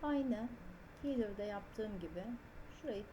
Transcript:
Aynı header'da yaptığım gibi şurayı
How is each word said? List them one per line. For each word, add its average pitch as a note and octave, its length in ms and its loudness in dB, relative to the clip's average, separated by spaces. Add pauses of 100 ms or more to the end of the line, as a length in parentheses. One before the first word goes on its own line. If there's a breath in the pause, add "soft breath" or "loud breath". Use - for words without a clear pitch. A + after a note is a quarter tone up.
Aynı C4+ 440 6 (540)
header'da A3 420 2
yaptığım G#3 560 -2
gibi E3+ 240 -2 (580)
şurayı G#3+ 320 -2